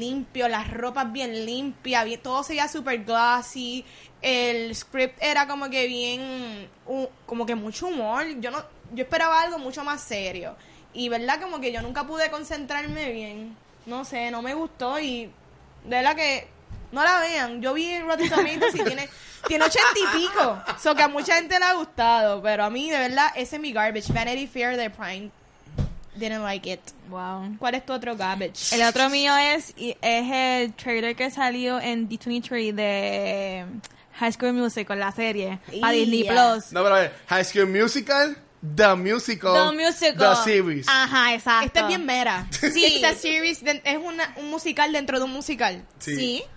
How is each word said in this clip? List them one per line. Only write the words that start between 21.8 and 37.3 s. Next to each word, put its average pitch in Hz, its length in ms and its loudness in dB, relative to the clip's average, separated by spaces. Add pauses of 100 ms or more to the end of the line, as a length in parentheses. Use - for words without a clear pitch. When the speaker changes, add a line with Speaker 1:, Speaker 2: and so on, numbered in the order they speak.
Speaker 1:
pero 208 220 2
a 208 60 0
mí, 277 200 -4
de 294 80 2
verdad, 262 380 2
ese 254 200 -6
es 294 60 -8
mi 294 100 -6
garbage. 214 400 -2
Vanity 247 340 -2
Fair 247 300 -4
de 226 140 -4
Prime. 196 400 -10 (840)
Didn't 220 260 -6
like 196 260 -6
it. 180 120 -8 (300)
Speaker 2:
Wow. 190 480 -10
Speaker 1:
¿Cuál 247 180 -2
es 262 100 -8
tu 269 60 -6
otro 240 240 -6
garbage? 190 580 -4
Speaker 2:
El 233 80 4
otro 240 280 4
mío 285 260 4
es, 294 400 2
y 233 260 -6
es 240 300 0
el 254 420 0
trailer 233 400 -4
que 262 160 -4
salió 247 480 -2
en 233 300 -2
D 226 100 -8
twenty-three 233 540 -4
de... 196 920 -2 (500)
High 226 180 0
School 247 220 0
Musical, 220 440 -2
la 196 140 -2
serie, 202 480 -2 (200)
pa' 226 80 4
Speaker 1:
Ya. - 40 6
Speaker 2:
Disney 226 320 4
Plus. 233 480 4
Speaker 3:
No, 180 100 2
pero 196 140 6
a 190 40 8
ver, 160 140 0 (140)
High 185 160 4